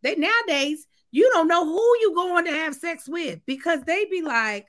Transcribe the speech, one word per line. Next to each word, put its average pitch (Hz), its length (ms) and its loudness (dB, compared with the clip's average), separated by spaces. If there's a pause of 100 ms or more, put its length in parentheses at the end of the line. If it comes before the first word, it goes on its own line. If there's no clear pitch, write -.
They, 320 140 0
nowadays, 311 680 0 (240)
you 415 220 4
don't 320 160 4
know 339 160 2
who 440 360 4
you 427 140 2
going 349 320 0
to 330 60 -4
have 302 220 -4
sex 330 340 -10
with 294 380 -8
because 269 380 -2
they 381 220 0
be 349 160 -4
like 220 460 -2